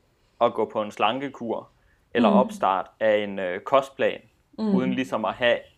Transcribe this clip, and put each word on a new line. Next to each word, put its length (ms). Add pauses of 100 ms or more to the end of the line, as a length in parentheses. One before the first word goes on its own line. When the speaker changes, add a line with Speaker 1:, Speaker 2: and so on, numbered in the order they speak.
(400)
Speaker 1:
at 140
gå 180
på 100
en 80
slankekur, 760 (460)
eller 160
Speaker 2:
Mm. 60
Speaker 1:
opstart 500 (140)
af 180
en, 200
øh, 220
kostplan, 600 (380)
Speaker 2:
Mm. 160
Speaker 1:
uden 200
ligesom 300
at 100
have 240 (180)